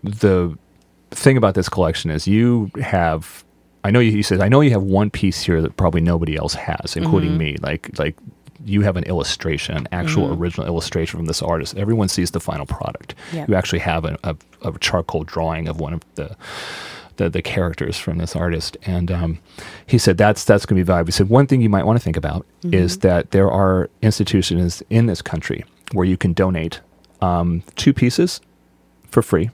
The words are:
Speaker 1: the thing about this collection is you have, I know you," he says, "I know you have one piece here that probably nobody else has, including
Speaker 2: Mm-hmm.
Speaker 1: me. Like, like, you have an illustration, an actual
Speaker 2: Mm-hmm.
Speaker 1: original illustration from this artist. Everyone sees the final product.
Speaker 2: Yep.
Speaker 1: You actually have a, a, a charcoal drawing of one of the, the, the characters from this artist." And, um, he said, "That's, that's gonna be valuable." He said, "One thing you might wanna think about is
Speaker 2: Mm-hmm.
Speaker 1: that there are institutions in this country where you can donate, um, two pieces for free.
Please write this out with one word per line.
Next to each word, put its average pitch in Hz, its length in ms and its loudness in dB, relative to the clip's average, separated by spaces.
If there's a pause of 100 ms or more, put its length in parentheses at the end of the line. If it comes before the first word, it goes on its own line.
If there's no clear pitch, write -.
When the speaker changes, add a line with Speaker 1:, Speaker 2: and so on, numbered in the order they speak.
Speaker 1:
the 95 560 2 (540)
thing 135 240 4
about 107 180 4
this 92 140 0
collection 82 420 0
is 78 160 -4
you 110 440 2 (120)
have, 82 640 -2 (400)
I 101 80 2
know 120 80 4
you," 113 100 4
he 104 120 0
says, 95 180 0
"I 98 80 2
know 135 120 6
you 147 100 6
have 104 120 2
one 98 280 2
piece - 320 -2
here 82 200 2
that - 140 -4
probably 85 240 2
nobody 82 360 0
else 76 180 -4
has, - 420 -8
including 82 340 0
Speaker 2:
Mm-hmm. 85 80 0
Speaker 1:
me. 76 220 -2
Like, - 400 -8
like, 78 160 -2 (480)
you 101 160 2
have 98 160 2
an 87 80 -4
illustration, 78 720 -4
an 71 160 -6
actual 90 380 0
Speaker 2:
Mm-hmm. 85 120 -4
Speaker 1:
original 87 240 -4
illustration 85 540 -4
from 82 60 -4
this 82 160 -4
artist. 82 340 -4
Everyone 101 320 0
sees 90 240 -2
the 82 80 -4
final - 260 -8
product. - 480 -10 (180)
Speaker 2:
Yep. 160 180 -8
Speaker 1:
You 101 40 4
actually 90 260 0
have 82 240 -2
a, 78 200 -6
a, 82 100 -4 (280)
a 78 180 -6
charcoal 85 420 -2
drawing 80 460 -4
of 80 100 -6
one 78 140 -6
of 85 80 -6 (160)
the, 78 180 -10 (840)
the, 85 120 0
the 87 120 -4
characters 87 540 -4
from 85 220 -4
this 85 160 -6
artist." 82 500 -4
And, 90 280 -2
um, 82 260 -2 (480)
he 123 120 2
said, 90 200 2
"That's, 104 260 4
that's 104 220 4
gonna 95 140 2
be - 20 2
valuable." 85 240 2
He 85 60 -4
said, 98 160 2
"One 117 180 6
thing 131 140 2
you 113 100 4
might 98 160 2
wanna 117 140 4
think 80 160 -2
about 76 280 -4 (200)
is 90 340 2
Speaker 2:
Mm-hmm. - 100 2
Speaker 1:
that 87 220 2
there 98 220 4
are 92 360 2 (140)
institutions 90 880 2
in 113 160 4
this 92 160 -2
country - 420 -6 (280)
where 92 140 2
you 92 100 2
can 92 160 0
donate, 85 480 -2 (400)
um, 87 420 0 (140)
two - 160 4
pieces - 480 0 (680)
for 117 140 2
free. 101 320 0